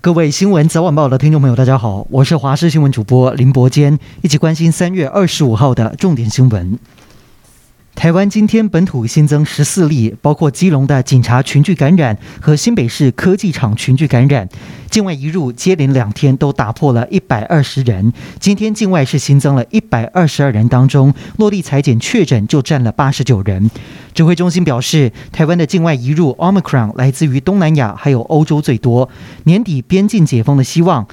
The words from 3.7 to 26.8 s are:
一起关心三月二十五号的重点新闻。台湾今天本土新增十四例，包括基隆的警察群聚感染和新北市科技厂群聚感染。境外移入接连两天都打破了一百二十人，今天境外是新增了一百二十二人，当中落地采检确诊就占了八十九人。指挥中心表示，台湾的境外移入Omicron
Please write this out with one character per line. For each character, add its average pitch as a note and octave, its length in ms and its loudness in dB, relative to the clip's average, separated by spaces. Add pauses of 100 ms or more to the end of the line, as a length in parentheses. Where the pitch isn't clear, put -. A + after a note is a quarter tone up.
一 F3+ 80 -2
起 D3+ 80 0
关 D#3+ 180 0
心 E3 160 0
三 F3+ 220 -2
月 F3 120 -2
二 - 220 0
十 - 160 -2
五 A#2+ 100 2
号 B2 220 2
的 A2+ 220 -2
重 F3+ 180 0
点 A#2 140 -2
新 B2+ 180 2
闻。 F#2+ 320 -2 (1120)
台 E3 180 0
湾 G3 180 0
今 G#3+ 160 0
天 A3 240 0
本 E3+ 160 0
土 A#2+ 220 -4
新 D3+ 200 2
增 D3 160 0
十 D3 200 -2
四 D#3+ 240 0
例， A#2+ 340 0
包 D3 100 0
括 D3 200 0
基 F#3 180 0
隆 C#3 160 2
的 C#3 160 0
警 B2+ 180 2
察 B2 220 2
群 C#3+ 220 2
聚 G3 100 0
感 D3+ 220 2
染 B2+ 200 0 (240)
和 D3+ 160 2
新 A#3 200 -2
北 C3 120 0
市 C3 220 0
科 F#3 260 0
技 G3 160 -4
厂 A2 240 -2
群 C3 220 0
聚 D3+ 100 0
感 B2+ 200 2
染。 A#2+ 200 0 (400)
境 G#3+ 160 -2
外 F#3+ 80 -4
移 C#3 140 -8
入 D#3 260 -4
接 F#3 240 -2
连 C#3 160 0
两 A#2+ 200 0
天 C3+ 260 0
都 D3 160 0
打 A2 180 -4
破 C#3 220 0
了 A#2+ 160 0
一 G3 100 -2
百 A2 260 -4
二 D#3 160 2
十 C3+ 200 -4
人， A2 320 0 (260)
今 G3+ 160 0
天 G#3+ 160 -4
境 G#3 200 -2
外 D#3+ 120 2
是 C#3+ 140 -4
新 C#3 220 2
增 C#3 160 0
了 B2 160 0
一 G#3+ 100 0
百 A#2 320 -4
二 F3 140 2
十 C#3+ 160 -2
二 C#3 80 0
人， G#2+ 160 0
当 C3 200 4
中 C#3 240 4 (260)
落 G#3+ 120 2
地 G#3 100 -2
采 C#3 220 -2
检 A2+ 180 0
确 G#3+ 240 -2
诊 A2+ 240 0
就 D3 140 0
占 C3 220 -2
了 A2 80 -2
八 C3+ 200 -2
十 C3 120 -4
九 A2 180 0
人。 G2 280 -2 (440)
指 E3 100 2
挥 E3+ 120 4
中 F3 140 -2
心 F3 140 -2
表 C3 160 -2
示， C3 320 0 (200)
台 D#3 160 0
湾 F3 100 0
的 E3 80 0
境 F3 160 -2
外 E3 140 0
移 B2 140 -4
入 D3+ 240 0
Omicron D#3+ 640 0